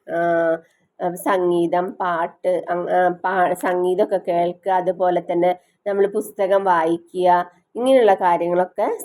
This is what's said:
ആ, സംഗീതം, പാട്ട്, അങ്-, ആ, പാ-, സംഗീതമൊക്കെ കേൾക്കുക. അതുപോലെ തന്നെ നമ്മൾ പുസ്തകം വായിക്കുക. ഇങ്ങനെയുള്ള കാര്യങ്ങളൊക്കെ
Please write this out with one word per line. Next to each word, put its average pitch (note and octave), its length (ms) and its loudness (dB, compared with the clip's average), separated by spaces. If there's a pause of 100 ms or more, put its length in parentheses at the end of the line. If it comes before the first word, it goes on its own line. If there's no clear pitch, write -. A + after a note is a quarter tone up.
(120)
ആ, E3 460 0 (560)
സംഗീതം, F3 800 0
പാട്ട്, F3 800 -4
അങ്-, F3 200 -4
ആ, F3+ 200 2
പാ-, F3+ 440 -2
സംഗീതമൊക്കെ F3+ 760 -2
കേൾക്കുക. F3 440 -2
അതുപോലെ F3+ 600 0
തന്നെ F3 240 2 (320)
നമ്മൾ G3+ 200 0
പുസ്തകം G3+ 560 -2
വായിക്കുക. F3 880 0 (240)
ഇങ്ങനെയുള്ള B3 380 4
കാര്യങ്ങളൊക്കെ F3+ 920 0